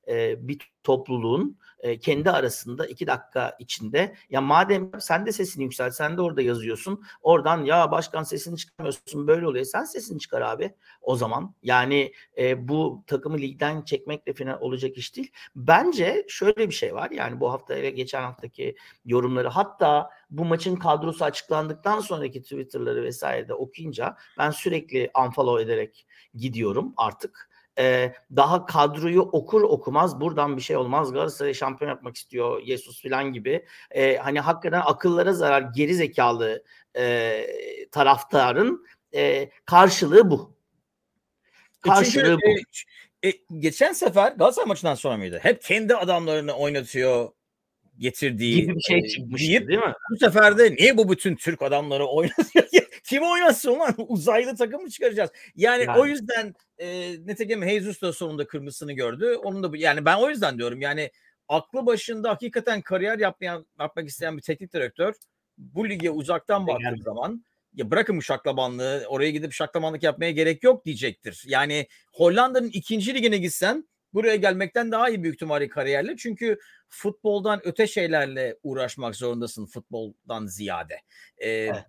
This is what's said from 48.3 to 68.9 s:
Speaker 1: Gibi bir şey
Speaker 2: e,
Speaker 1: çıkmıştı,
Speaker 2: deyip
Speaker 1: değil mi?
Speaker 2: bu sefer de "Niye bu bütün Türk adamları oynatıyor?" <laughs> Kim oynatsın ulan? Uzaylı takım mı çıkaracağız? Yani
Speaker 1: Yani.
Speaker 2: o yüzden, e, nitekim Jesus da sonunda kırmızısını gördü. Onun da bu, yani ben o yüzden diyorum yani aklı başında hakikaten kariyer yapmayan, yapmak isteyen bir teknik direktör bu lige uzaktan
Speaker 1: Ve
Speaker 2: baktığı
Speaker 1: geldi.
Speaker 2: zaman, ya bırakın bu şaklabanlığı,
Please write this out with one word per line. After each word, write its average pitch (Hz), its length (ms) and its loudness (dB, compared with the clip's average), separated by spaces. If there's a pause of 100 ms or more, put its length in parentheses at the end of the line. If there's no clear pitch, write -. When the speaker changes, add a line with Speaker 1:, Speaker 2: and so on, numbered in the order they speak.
Speaker 1:
Gibi 170 140 0
bir 165 40 -4
şey 175 180 2
Speaker 2:
e, 110 100 0
Speaker 1:
çıkmıştı, 135 400 -4
Speaker 2:
deyip 202 200 2
Speaker 1:
değil 185 120 2
mi? 180 120 0 (180)
Speaker 2:
bu 220 60 -2
sefer 208 420 6
de 226 160 10
"Niye 220 220 6
bu 208 140 4
bütün 185 260 0
Türk 165 260 -4
adamları 139 440 0
oynatıyor?" 160 640 2
<laughs> - 340 2
Kim 277 180 -2
oynatsın 339 480 2
ulan? 277 240 2 (140)
Uzaylı 226 480 0
takım 240 260 -2
mı 320 80 -14
çıkaracağız? 214 400 -2 (260)
Yani 240 280 4
Speaker 1:
Yani. 240 160 4
Speaker 2:
o 285 60 6
yüzden, 226 480 -4 (240)
e, 180 320 -8 (160)
nitekim 208 420 -4
Jesus 202 340 -2
da 175 100 -2
sonunda 151 340 -6
kırmızısını 143 460 -12
gördü. 135 420 -2 (100)
Onun 196 180 -6
da 170 100 -4
bu, 156 40 -10
yani 151 280 0
ben 165 120 6
o 240 140 4
yüzden 180 280 -2
diyorum 120 220 -6
yani 143 300 -4 (380)
aklı 233 380 -2
başında 226 440 -2
hakikaten 226 520 -4
kariyer 202 360 -2
yapmayan, 180 480 -4 (140)
yapmak 156 280 -8
isteyen 160 280 -8
bir 143 60 -14
teknik 165 300 -8
direktör 165 420 -4 (440)
bu 147 300 -6
lige 175 220 -2
uzaktan 170 560 -2
Speaker 1:
Ve 160 60 -2
Speaker 2:
baktığı 117 120 -4
Speaker 1:
geldi. 117 180 -6
Speaker 2:
zaman, 127 420 -8 (300)
ya 113 160 -6
bırakın 214 260 0
bu 147 60 -4
şaklabanlığı, 131 840 -4